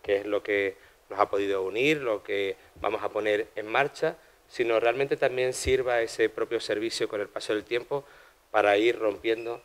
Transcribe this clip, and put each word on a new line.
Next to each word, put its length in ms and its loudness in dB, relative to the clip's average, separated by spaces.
que 140 2
es 100 -2
lo 160 0
que 340 0
nos 80 -8
ha 100 4
podido 340 0
unir, 360 0
lo 240 -2
que 340 -2
vamos 260 -2
a 80 -4
poner 440 0
en 120 -8
marcha, 500 -2
sino 320 2
realmente 360 0
también 360 0
sirva 500 0
ese 260 0
propio 320 -2
servicio 480 -2
con 120 -4
el 80 -4
paso 260 -4
del 80 -2
tiempo 420 -4
para 280 6
ir 200 4
rompiendo 680 -2